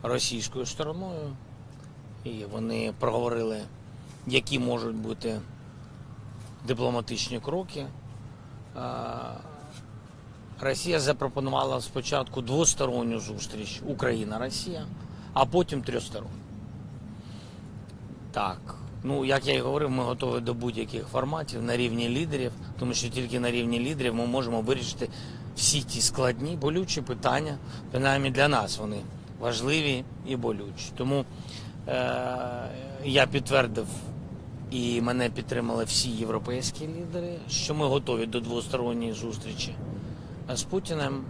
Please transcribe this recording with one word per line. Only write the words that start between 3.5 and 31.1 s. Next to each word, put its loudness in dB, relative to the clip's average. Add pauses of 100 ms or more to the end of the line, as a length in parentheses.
які 4
можуть 2
бути -2 (1300)
дипломатичні 2
кроки. -4 (920)
Е, -6 (1800)
Росія 2
запропонувала 2
спочатку 0
двосторонню 4
зустріч -6
Україна-Росія, 0 (480)
а 8
потім 4
трьохсторонню. -2 (2000)
Так, -2 (280)
ну, 0
як 6
я 6
і 6
говорив, 2
ми 2
готові 0
до 0
будь-яких -2
форматів 0
на 2
рівні 2
лідерів, 0 (280)
тому 0
що 0
тільки 0
на 2
рівні 2
лідерів 2
ми 2
можемо 2
вирішити 0 (460)
всі 4
ті -2
складні, 2
болючі 0
питання, 2 (340)
принаймні 4
для 8
нас 4
вони -4 (380)
важливі 2 (240)
і 0
болючі. -2
Тому, 2 (600)